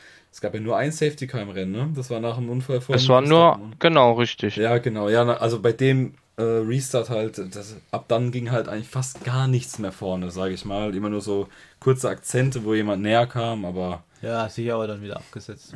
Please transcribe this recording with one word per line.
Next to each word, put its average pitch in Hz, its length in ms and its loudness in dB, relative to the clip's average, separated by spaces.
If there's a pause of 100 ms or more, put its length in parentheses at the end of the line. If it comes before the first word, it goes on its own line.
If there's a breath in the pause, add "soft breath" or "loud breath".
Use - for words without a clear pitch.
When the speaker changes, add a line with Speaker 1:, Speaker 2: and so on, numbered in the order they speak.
(320 soft breath)
Speaker 1:
Es - 80 -20
gab - 140 -4
ja 107 60 -6
nur 110 180 0
ein 143 140 0
Safety 151 340 -2
Car 127 160 -6
im 101 80 -10
Rennen, 95 220 -4
ne? 123 220 -4
Das 131 140 -6
war 117 120 -4
nach 113 160 -4
dem 123 120 -4
Unfall 127 320 -2
von 131 140 0
Speaker 2:
Es 127 140 4
war 127 120 8
nur, 139 80 2 (200)
Speaker 1:
Verstappen, 107 220 2
ne? 113 80 -16
Speaker 2:
genau, 147 360 8
richtig. 113 420 -2
Speaker 1:
Ja, 113 220 2
genau. 107 320 -2
Ja, 117 160 6
na, 120 80 2
also 113 260 0
bei 113 120 4
dem, 131 420 2 (240)
äh, 110 40 -4
Restart 113 680 0
halt, 110 280 -4 (160)
das, 104 220 -16 (140)
ab 117 180 -6
dann 120 240 0
ging 120 180 -6
halt 113 180 0
eigentlich 110 200 -8
fast - 360 -6
gar 127 220 0
nichts 127 320 -2
mehr 98 140 -6
vorne, 92 380 -6
sag 92 220 -4
ich 90 120 -10
mal. 104 300 -4
Immer 104 160 -4
nur 104 100 -4
so 101 280 -4 (300 soft breath)
kurze 131 300 0
Akzente, 127 560 -4
wo 107 100 0
jemand 104 280 0
näher 113 240 2
kam, 113 400 -6
aber 90 380 -6 (180)
Speaker 3:
Ja, 113 260 -4
sicher, 117 280 -6
aber 110 100 -4
dann 104 160 -10
wieder 101 140 -10
abgesetzt. - 600 -18